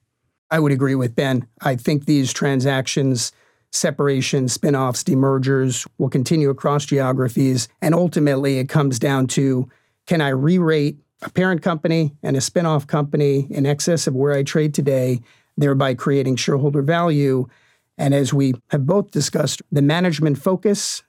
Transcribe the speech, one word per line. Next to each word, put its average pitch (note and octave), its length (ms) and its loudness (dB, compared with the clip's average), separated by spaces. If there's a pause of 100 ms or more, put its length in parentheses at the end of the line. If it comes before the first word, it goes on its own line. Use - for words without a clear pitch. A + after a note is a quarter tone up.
(500)
I D#3+ 100 0
would D3 100 2
agree C3+ 240 0
with B2 220 -2
Ben. C3+ 320 -2 (140)
I C3+ 140 0
think D3 280 -2
these C#3 260 2
transactions, C3+ 1000 -2 (400)
separations, C#3 800 0
spin-offs, C3 500 0
demergers C3+ 920 0
will C3 140 -2
continue C#3+ 400 2
across C#3+ 340 0
geographies. C3 840 0 (120)
And D#3+ 140 2
ultimately, C#3+ 640 0
it C3 100 -4
comes C#3 300 0
down C3+ 300 0
to, C3 400 0 (380)
can E3 140 0
I C#3+ 80 0
re-rate D3+ 720 0 (240)
a - 80 -10
parent F3+ 320 0
company E3 600 0
and C3+ 140 0
a C3 60 0
spin-off D#3 440 0
company C#3+ 640 0
in C3+ 160 -2
excess D3 420 0
of C#3+ 80 -2
where C#3+ 200 2
I C#3 80 0
trade D3+ 320 0
today, B2+ 480 0 (340)
thereby C#3 380 2
creating C3+ 420 0
shareholder C#3+ 460 0
value? C#3+ 680 0 (480)
And C#3 160 0
as C#3 220 0
we C3+ 200 2 (160)
have C#3+ 160 0
both G3 260 0
discussed, - 580 -2
the C#3+ 100 0
management D3+ 560 2
focus - 720 -2